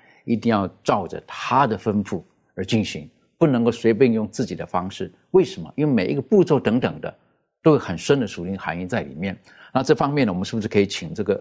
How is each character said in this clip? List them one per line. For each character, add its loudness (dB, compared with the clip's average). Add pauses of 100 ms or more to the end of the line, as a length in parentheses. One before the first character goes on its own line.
(240)
一 0
定 -2
要 2 (200)
照 2
着 -10
他 0
的 -2
吩 0
咐 -6 (340)
而 -6
进 2
行， -10 (300)
不 4
能 2
够 2
随 2
便 4
用 -2
自 -6
己 -6
的 -10
方 -4
式。 -10 (180)
为 6
什 -6
么？ -14
因 0
为 2
每 2
一 -2
个 -2
步 4
骤 4
等 2
等 -2
的 -10 (480)
都 6
有 4
很 -6
深 2
的 0
属 -8
灵 -6
含 -6
义 -6
在 -4
里 -12
面。 -6 (340)
那 -2
这 2
方 2
面 2
呢， 0
我 -4
们 -4
是 -6
不 -2
是 -4
可 2
以 4
请 -8
这 -6
个， 0